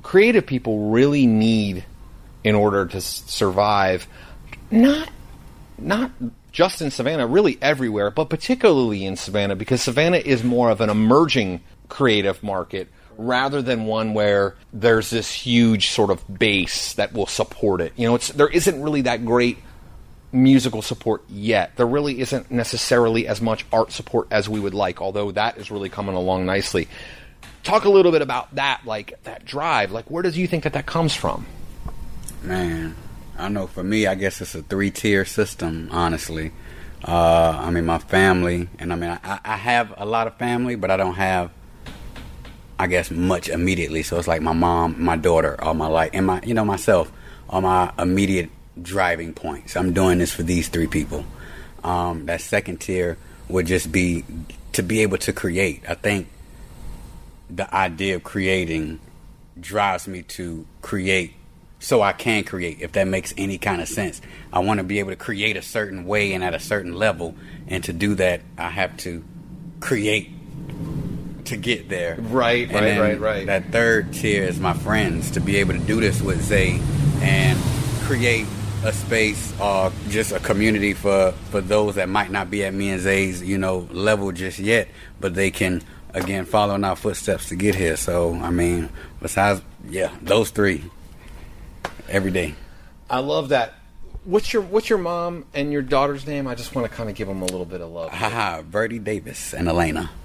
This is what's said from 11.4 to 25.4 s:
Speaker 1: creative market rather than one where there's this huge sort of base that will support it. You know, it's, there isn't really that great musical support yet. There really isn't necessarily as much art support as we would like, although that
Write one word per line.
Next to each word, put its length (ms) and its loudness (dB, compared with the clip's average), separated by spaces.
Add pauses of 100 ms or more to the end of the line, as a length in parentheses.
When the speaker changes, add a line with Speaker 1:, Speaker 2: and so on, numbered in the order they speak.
Speaker 1:
creative 540 2
market 460 -6 (300)
rather 440 0
than 240 -2
one 280 -2
where 400 2 (180)
there's 380 4
this 220 -2
huge 560 4
sort 220 2
of 120 2 (160)
base 560 0
that 180 0
will 140 0
support 540 0
it. 160 -2
You 120 0
know, 60 4
it's, 140 -2
there 200 4
isn't 340 2
really 200 0
that 220 0
great 340 4 (760)
musical 500 6
support 460 -2
yet. 480 0
There 100 4
really 340 0
isn't 300 -4
necessarily 760 2
as 140 -2
much 320 0
art 180 4
support 400 -4
as 180 2
we 120 -2
would 140 -4
like, 260 -2
although 320 -4
that 240 0